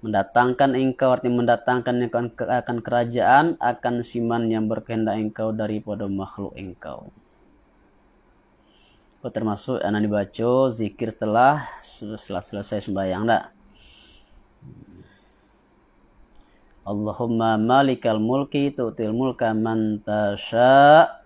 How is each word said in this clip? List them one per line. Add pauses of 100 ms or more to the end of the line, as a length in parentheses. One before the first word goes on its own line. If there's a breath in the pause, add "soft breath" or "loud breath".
Mendatangkan
engkau,
artinya
mendatangkan
engkau
ke-,
akan
kerajaan,
akan
siman
yang
berkehendak
engkau
daripada
makhluk
engkau. (2000 soft breath)
Oh,
termasuk
anak
dibaca
zikir
setelah, (160 loud breath)
setelah
selesai
sembahyang,
tak? (3500 loud breath)
Allahumma
malikal
mulki
tu'til
mulka
man
tasha (220)